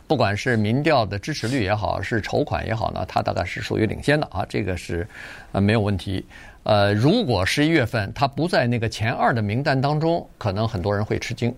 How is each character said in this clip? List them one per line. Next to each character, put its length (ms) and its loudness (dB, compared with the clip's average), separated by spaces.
不 100 2
管 180 2
是 220 0
民 260 2
调 220 4
的 120 -4
支 160 -6
持 140 -4
率 160 0
也 100 0
好， 280 -2
是 180 -2
筹 240 0
款 220 -4
也 100 -2
好 160 -2
呢， 160 -4
他 140 0
大 100 -2
概 140 -2
是 160 -8
属 160 -4
于 80 2
领 180 -4
先 160 4
的 100 -2
啊， 200 -4
这 140 -2
个 120 -2
是， 320 -6
呃， 80 2
没 100 4
有 80 4
问 160 0
题。 300 -6
呃， 300 4
如 300 4
果 220 2
十 180 2
一 60 4
月 160 4
份 280 -4
他 140 2
不 180 -2
在 220 2
那 100 2
个 120 -2
前 240 -2
二 200 2
的 80 0
名 220 0
单 160 2
当 180 0
中， 300 0
可 140 -2
能 160 0
很 140 -4
多 120 0
人 120 0
会 120 -2
吃 160 -8
惊 240 -2